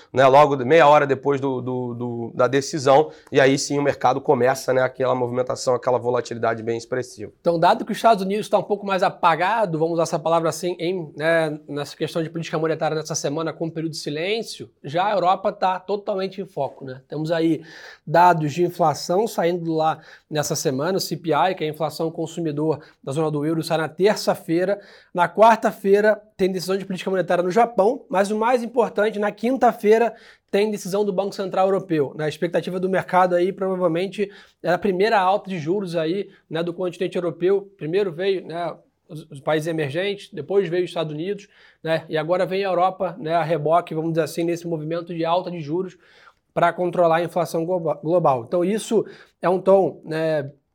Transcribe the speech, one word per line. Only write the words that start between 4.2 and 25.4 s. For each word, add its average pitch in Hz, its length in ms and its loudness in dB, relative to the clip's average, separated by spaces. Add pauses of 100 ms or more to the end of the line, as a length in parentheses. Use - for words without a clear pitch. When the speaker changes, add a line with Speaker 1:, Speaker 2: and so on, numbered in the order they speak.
Speaker 1:
né, 127 80 2
aquela 127 340 0
movimentação, 127 580 -2
aquela 123 240 0
volatilidade 117 640 -2
bem 113 160 -2
expressiva. 123 640 -8
Speaker 2:
Então, 170 180 0
dado 185 280 2
que 214 80 -6
os - 40 -4
Estados 226 240 4
Unidos 196 280 -4
tá 208 100 2
um - 40 -2
pouco 202 220 -4
mais 190 160 -2
apagado, 175 800 2
vamos 165 140 0
usar 165 100 0
essa 160 160 -2
palavra 165 300 0
assim, 180 280 -4
em, 170 380 -4
né, 156 420 0 (120)
nessa 143 260 -8
questão 160 260 -4
de 151 80 -4
política 165 300 -6
monetária 156 380 -2
nessa 156 180 -8
semana 156 380 -4
com 165 140 -6
um 160 40 -8
período 160 220 -6
de 156 60 -12
silêncio, 175 680 -6 (140)
já 170 220 -2
a 214 80 0
Europa 190 400 2
tá 185 260 0
totalmente 196 640 -4
em 180 40 -12
foco, - 380 -8
né? 131 240 -14
Temos 156 240 -6
aí 165 300 0 (440)
dados 165 460 4
de 160 100 -2
inflação 175 640 0
saindo 170 480 -2
lá 160 260 0 (300)
nessa 151 240 -2
semana, 151 440 -2
o 175 160 -4
C - 0 -
P 160 160 -6
I, 151 240 2
que 165 100 -8
é 156 40 -2
a - 20 -6
inflação 156 400 -4
consumidor 156 680 -4 (240)
da - 80 -8
zona 156 180 -2
do 147 160 -2
euro, 160 160 -2
sai 160 160 -2
na 156 100 -2
terça-feira. 190 920 0 (320)
Na 175 160 2
quarta-feira 214 920 4 (160)